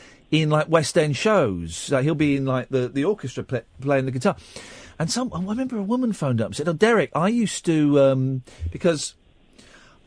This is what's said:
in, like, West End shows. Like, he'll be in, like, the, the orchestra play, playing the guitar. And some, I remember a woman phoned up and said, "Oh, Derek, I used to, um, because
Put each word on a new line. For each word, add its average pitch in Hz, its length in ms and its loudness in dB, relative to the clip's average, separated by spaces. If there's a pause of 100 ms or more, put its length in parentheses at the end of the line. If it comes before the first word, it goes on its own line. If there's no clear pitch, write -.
(320)
in, 156 180 2
like, 151 180 0
West 165 300 2
End 151 180 2
shows. 101 760 0
Like, 131 100 2
he'll 156 140 2
be 147 180 2
in, 135 120 -2
like, 131 240 -2
the, 127 180 0
the 139 160 -2
orchestra 160 400 -4
play, 123 180 -6 (180)
playing 135 260 0
the 131 40 -4
guitar. 131 240 -2 (640)
And 160 100 -4
some, 247 240 -4
I 160 80 -8
remember 233 380 -6
a 202 40 -4
woman 233 300 -2
phoned 127 280 -2
up 104 60 -2
and 95 100 -10
said, 151 120 -4
"Oh, 170 40 -2
Derek, 208 420 4
I 165 140 2
used 233 380 -2
to, 151 340 4
um, 131 420 2 (300)
because 156 420 -2 (920)